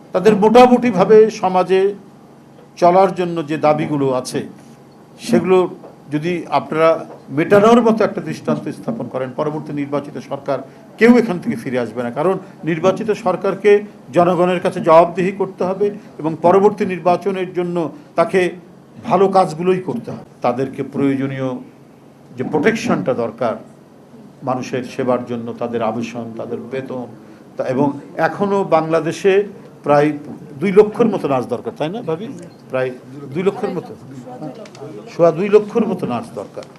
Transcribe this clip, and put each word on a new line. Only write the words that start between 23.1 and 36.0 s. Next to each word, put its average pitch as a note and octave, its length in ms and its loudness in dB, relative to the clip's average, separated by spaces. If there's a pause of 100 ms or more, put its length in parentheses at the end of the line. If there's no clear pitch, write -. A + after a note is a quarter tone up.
দরকার A2+ 420 -4 (880)
মানুষের B2+ 400 -6
সেবার B2 420 -2
জন্য, A#2 280 -8
তাদের A#2 280 -6
আবাসন, A2+ 440 -6 (120)
তাদের A2+ 220 -10 (120)
বেতন, C3 360 -8 (500)
তা, B2+ 60 -2
এবং C3 360 0 (180)
এখনও G3 460 -2
বাংলাদেশে D#3+ 720 0 (500)
প্রায় D3 280 4 (480)
দুই F3 120 -2
লক্ষর G#3+ 420 4
মতো D#3+ 140 -4
নার্স B2+ 200 -2
দরকার, A2+ 300 -8
তাই D3+ 120 -4
না A3+ 120 -10
ভাবি? E3 260 -8 (420)
প্রায় B2+ 200 -2 (440)
দুই F3+ 100 -4
লক্ষর F#3+ 340 -2
মতো, - 140 -10 (1200)
সোয়া E3 180 4
দুই F#3 180 -2
লক্ষর G#3+ 420 4
মতো F3 160 -8